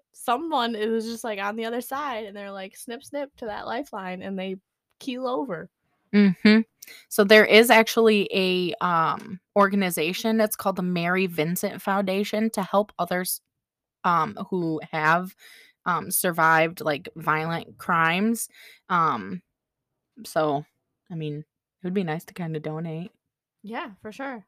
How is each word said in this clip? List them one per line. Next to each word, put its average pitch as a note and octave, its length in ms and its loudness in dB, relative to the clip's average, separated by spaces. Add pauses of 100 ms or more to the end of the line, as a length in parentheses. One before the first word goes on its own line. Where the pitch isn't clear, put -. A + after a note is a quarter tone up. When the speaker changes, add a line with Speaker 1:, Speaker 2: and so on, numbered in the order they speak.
(140)
Speaker 1:
someone B3+ 600 -2
is A3 300 -2
just, A3+ 200 -10
like, G#3+ 140 -6
on G3+ 180 -6
the A3+ 100 -6
other A#3+ 160 -4
side, C4 420 -6
and G3+ 100 -14
they're G3+ 180 -12
like, G3 240 -12
snip, A#3+ 280 -14
snip C#4+ 340 -8
to A#3+ 80 -10
that G#3 200 -8
lifeline, G3 560 -8
and G3 160 -8
they F#3+ 180 -6 (440)
keel B3+ 260 -6
over. A#3+ 420 -6 (460)
Speaker 2:
Mm-hmm. G#3 460 6 (500)
So G#3+ 140 2
there G#3+ 200 10
is A3 240 8
actually A3 640 4
a, F#3 400 0 (100)
um, F3 560 0 (160)
organization. G3 880 2
It's G#3+ 160 2
called F#3+ 200 -2
the F#3 60 -4
Mary F3+ 440 0
Vincent F3 560 -4
Foundation G3+ 720 -2
to G3+ 100 -4
help G3+ 360 0
others, F3+ 440 -4 (600)
um, E3 300 0 (140)
who E3 320 -2 (120)
have, E3 420 2 (500)
um, F3 260 -2
survived, E3 720 2
like, D3+ 360 -4
violent D#3+ 600 -4
crimes. F3+ 720 0 (400)
Um, D#3 540 0 (800)
so, D3+ 400 -2 (460)
I F3 60 -10
mean, D3+ 240 -6
it - 440 -20
would F3+ 80 -4
be G3 120 0
nice D#3+ 220 -4
to - 80 -20
kinda D#3+ 260 -6
donate. D#3 500 -8 (520)
Speaker 1:
Yeah, A#3+ 280 -12 (100)
for D#3+ 120 -14
sure. C4 360 -12